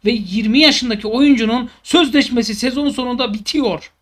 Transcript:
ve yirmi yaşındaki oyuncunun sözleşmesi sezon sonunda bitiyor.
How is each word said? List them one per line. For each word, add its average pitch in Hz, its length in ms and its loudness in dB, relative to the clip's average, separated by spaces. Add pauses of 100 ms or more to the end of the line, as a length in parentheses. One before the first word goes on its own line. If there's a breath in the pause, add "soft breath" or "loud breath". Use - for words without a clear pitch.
ve 208 60 2
yirmi 214 480 0
yaşındaki 240 480 0
oyuncunun 240 640 2 (140 loud breath)
sözleşmesi 247 720 0
sezon 262 340 -2
sonunda 247 440 -4
bitiyor. 214 580 -4 (100)